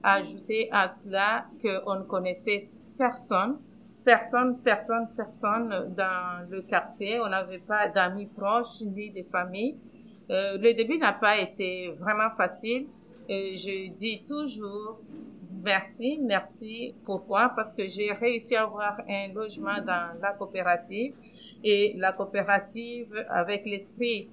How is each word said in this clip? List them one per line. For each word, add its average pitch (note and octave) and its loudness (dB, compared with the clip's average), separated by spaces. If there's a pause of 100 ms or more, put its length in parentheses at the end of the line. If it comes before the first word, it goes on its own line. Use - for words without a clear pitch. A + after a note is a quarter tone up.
Ajouter G3+ 2
à G3 4
cela G3+ 0 (140)
qu'on G3 0
ne F#3+ -6
connaissait F#3+ -2 (280)
personne, A#3+ 0 (460)
personne, B3 6
personne, A3+ 2
personne G#3+ -2
dans F3+ -2
le F#3+ -8
quartier. G3+ 0
On A3+ 0
n'avait F#3+ -2
pas G#3 0
d'amis F#3+ 2
proches G#3+ 0
ni G#3 -6
de F#3+ -10
famille. F#3+ -2 (540)
Euh, G3 0
le A3+ 6
début A#3 2
n'a A3 4
pas G#3+ 4
été F#3 -2 (100)
vraiment G#3+ 2
facile. A3 0 (420)
Euh, G3 -2
je F#3+ -6
dis G#3 -2
toujours G#3+ -6 (640)
merci, A3+ 0
merci. A3+ -2 (100)
Pourquoi ? G3+ 2
Parce A3 -4
que F#3+ -2
j'ai G#3 -2
réussi A#3 0
à A3 4
avoir G#3 -2
un G3 -4
logement G3+ -4
dans F3 -2
la G3+ 0
coopérative F#3+ 0 (480)
et G3+ 6
la F#3+ 2
coopérative G3+ 0 (160)
avec G3+ 0
l'esprit G#3 -2